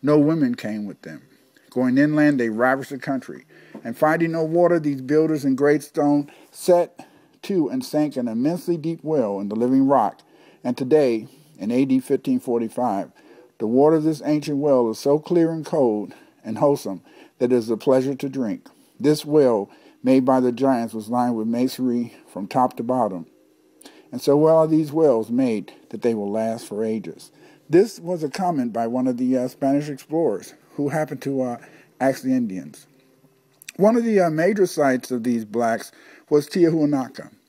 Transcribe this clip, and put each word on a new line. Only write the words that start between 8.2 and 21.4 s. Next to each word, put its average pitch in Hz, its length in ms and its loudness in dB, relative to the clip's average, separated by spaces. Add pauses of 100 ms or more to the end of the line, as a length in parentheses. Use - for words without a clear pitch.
immensely 160 480 -2
deep 160 260 -6
well 117 380 -2
in 101 80 -6
the 107 80 -6
living 131 320 2
rock. 120 320 2 (420)
And 123 160 -4
today, 127 480 2 (320)
in 104 140 -6
A 127 120 2
D 131 140 2
fifteen 131 400 -2
forty-five, 117 720 -4 (480)
the 110 80 -4
water 139 300 4
of 151 80 0
this 156 200 -2
ancient 151 340 -2
well 135 320 2
is 113 80 -8
so 143 200 0
clear 165 320 2
and 160 160 -8
cold 113 480 0 (300)
and 110 140 -8
wholesome 135 440 -2 (360)
that 123 140 0
it 127 40 4
is 117 140 -2
a 113 60 0
pleasure 131 380 0
to 135 140 -8
drink. 131 400 -8 (320)
This 147 240 0
well, 131 460 2 (320)
made 131 220 4
by 127 160 2
the 127 100 2
giants, 120 440 -2
was 110 140 -10
lined 123 280 -2
with 110 100 -4